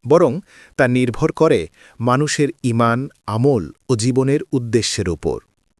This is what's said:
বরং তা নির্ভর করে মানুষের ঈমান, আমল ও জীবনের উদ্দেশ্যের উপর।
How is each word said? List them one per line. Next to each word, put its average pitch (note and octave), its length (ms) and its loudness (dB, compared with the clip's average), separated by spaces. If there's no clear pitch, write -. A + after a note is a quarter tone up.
বরং D#3 320 4
তা C3+ 100 2
নির্ভর B2+ 440 0
করে C#3 360 2
মানুষের C3+ 500 0
ঈমান, A#2 460 0
আমল A2 440 0
ও B2+ 60 0
জীবনের C3 440 0
উদ্দেশ্যের A2+ 580 -2
উপর। D#2 300 -4